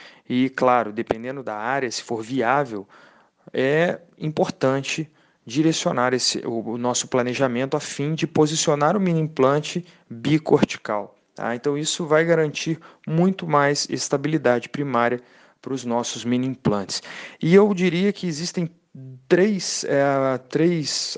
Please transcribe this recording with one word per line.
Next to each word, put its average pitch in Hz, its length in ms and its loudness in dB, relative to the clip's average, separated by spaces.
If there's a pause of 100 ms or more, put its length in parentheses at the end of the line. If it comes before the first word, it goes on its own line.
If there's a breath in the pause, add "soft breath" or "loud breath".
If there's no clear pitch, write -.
(300 loud breath)
e 127 220 2
claro, 123 420 2
dependendo 117 480 -4
da 113 140 -8
área, 123 340 -2
se - 140 -8
for 113 180 -6
viável, 120 640 -2 (640 loud breath)
é 147 480 0 (160)
importante 151 920 -2 (340 soft breath)
direcionar 135 720 0
esse, - 320 -2
o, 113 280 -4
o 123 40 -6
nosso 120 300 -2
planejamento 123 680 0
a 147 40 -2
fim 147 340 -4
de 156 140 -2
posicionar 156 680 2
o 208 40 0
mini 175 220 2
implante 151 600 0 (240 loud breath)
bicortical, 120 1080 0 (160)
tá? 113 220 -4
Então, 143 200 -2
isso 156 300 -4
vai 156 180 4
garantir 160 560 0 (280 loud breath)
muito 175 400 0
mais 143 420 2
estabilidade 135 800 0
primária 123 500 0 (400 loud breath)
pros 127 240 -8
nossos 117 400 -4
mini 123 220 0
implantes. 104 560 -2 (400 loud breath)
E 165 140 4
eu 202 180 8
diria 185 400 2
que 180 140 -6
existem 165 420 -4 (580)
três, 185 580 2
é, 139 520 2 (100)
três 160 720 0